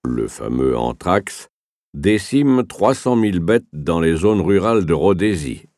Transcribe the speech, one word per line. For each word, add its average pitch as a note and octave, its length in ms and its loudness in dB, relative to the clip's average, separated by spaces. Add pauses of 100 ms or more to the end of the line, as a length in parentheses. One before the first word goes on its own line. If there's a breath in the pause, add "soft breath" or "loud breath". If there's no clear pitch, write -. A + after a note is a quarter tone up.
le A#1 220 -2
fameux B1 480 -2
anthrax, D2 760 -4 (440)
décime A2 760 0
trois A#2+ 280 0
cent B2+ 200 -2
mille G#2 260 0
bêtes G#2+ 340 0
dans E2 260 -2
les E2 160 2
zones G2+ 240 2
rurales G2 460 2
de E2 80 2
Rhodésie E2+ 720 0 (100)